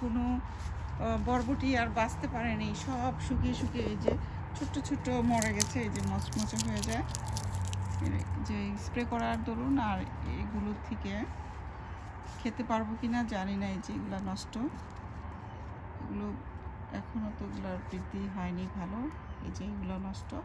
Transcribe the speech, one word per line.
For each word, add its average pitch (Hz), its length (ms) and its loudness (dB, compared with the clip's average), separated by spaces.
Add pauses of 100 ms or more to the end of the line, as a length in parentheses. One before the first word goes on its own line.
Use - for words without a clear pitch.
কোনো, 247 400 2
আহ, - 840 0
বরবটি 254 540 4
আর 233 100 6
বাঁচতে 220 400 2
পারেনি, 220 460 2 (120)
সব 247 340 2
শুকিয়ে 247 340 4
শুকিয়ে 240 300 2
এই 208 120 2
যে 220 200 4 (400)
ছোট্ট - 220 0
ছোট্ট 277 300 0
মরে 233 460 6
গেছে, 214 280 2
এই 220 60 2
যে 202 180 2
মচমচে 208 500 2 (120)
হয়ে 208 140 2
যায়। 220 200 2 (1000)
এই - 100 2 (340)
যে 202 340 -2
স্প্রে - 260 0
করার 233 400 0
দরুন। 247 340 2
আর 208 220 2 (260)
এগুলো 208 480 0 (140)
থেকে 202 360 -2 (1120)
খেতে 240 260 -2
পারবো 226 360 2
কি 240 80 0
না 240 160 4
জানি 202 320 0
না, 196 100 0
এই 190 180 0
যে 214 100 -4
এগুলা 196 240 -2
নষ্ট, 190 380 -4
এগুলো - 1800 -4 (600)
এখনও 214 460 -2
তো 208 60 -4
এগুলার 196 340 -2 (120)
বৃদ্ধি 196 460 -4
হয়নি 180 380 0
ভালো, 202 360 -2 (340)
এই 185 100 -4
যে 185 100 -4
এগুলো 190 340 -2
নষ্ট। 190 360 -6 (100)